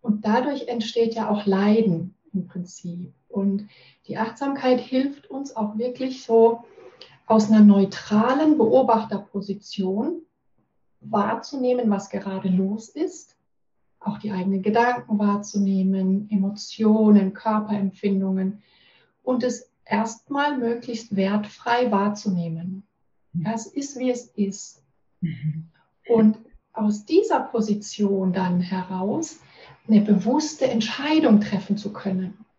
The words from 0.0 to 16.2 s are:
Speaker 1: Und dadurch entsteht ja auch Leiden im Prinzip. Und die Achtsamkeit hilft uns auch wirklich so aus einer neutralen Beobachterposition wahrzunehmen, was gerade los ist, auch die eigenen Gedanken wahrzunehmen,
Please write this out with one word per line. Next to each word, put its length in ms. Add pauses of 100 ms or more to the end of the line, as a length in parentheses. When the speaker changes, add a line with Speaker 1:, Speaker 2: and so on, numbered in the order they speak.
Speaker 1:
Und 220
dadurch 440
entsteht 460
ja 140
auch 180
Leiden 680 (180)
im 140
Prinzip. 680 (160)
Und 400 (380)
die 120
Achtsamkeit 640
hilft 480
uns 280
auch 220
wirklich 440
so 400 (640)
aus 240
einer 140
neutralen 920
Beobachterposition 1700 (800)
wahrzunehmen, 880
was 180
gerade 400
los 400
ist, 480 (600)
auch 200
die 120
eigenen 320
Gedanken 560
wahrzunehmen, 1120